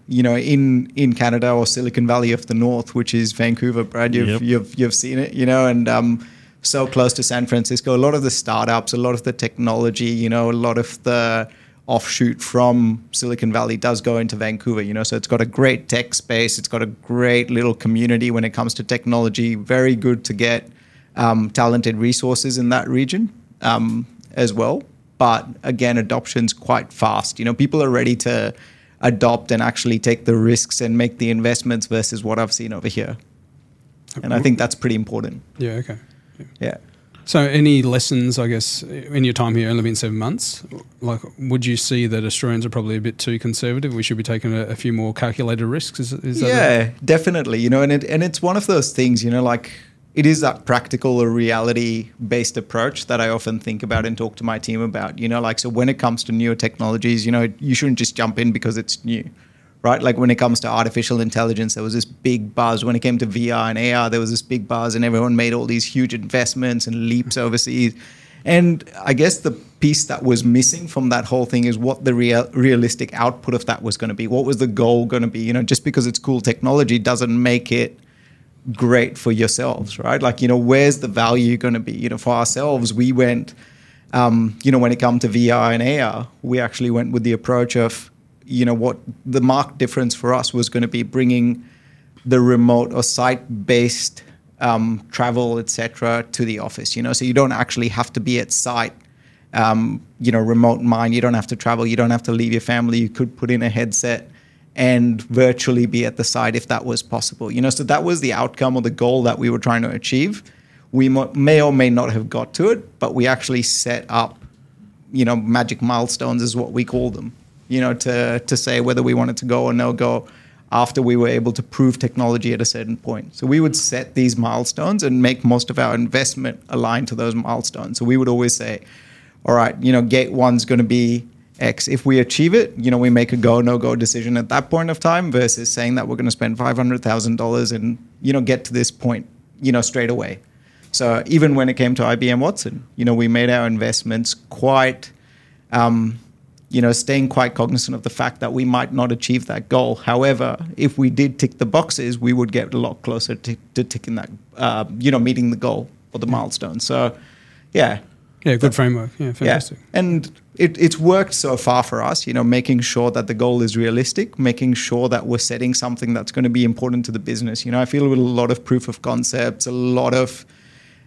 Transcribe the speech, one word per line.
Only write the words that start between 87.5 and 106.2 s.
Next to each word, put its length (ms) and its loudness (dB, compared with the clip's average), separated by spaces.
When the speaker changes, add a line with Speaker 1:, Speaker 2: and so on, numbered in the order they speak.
Speaker 1:
of, 340 -2
you 200 0
know, 100 2
what 240 -2
the 160 0
marked 380 2
difference 380 -2
for 180 0
us 180 -2
was 160 0
gonna 200 0
be 160 -4
bringing 600 2
the 140 4
remote 520 4
or 120 0
site-based, 1200 0
um, 500 0
travel, 480 0
et 100 -6
cetera, 640 -4
to 140 -2
the 160 -4
office, 340 -8
you 80 -4
know? 100 -2
So 120 -2
you 100 0
don't 160 4
actually 380 -2
have 240 -2
to 80 -4
be 180 0
at 140 -4
site, 400 -2
um, 460 2
you 100 0
know, 80 2
remote 420 4
mine. 320 0
You 80 0
don't 140 2
have 140 -2
to 80 -6
travel. 280 -2
You 120 0
don't 140 2
have 140 0
to 80 -2
leave 200 0
your 80 0
family. 380 0
You 100 0
could 280 -6
put 140 -4
in 120 2
a 60 0
headset 640 -2
and 460 2
virtually 640 2
be 200 0
at 100 -6
the 80 -4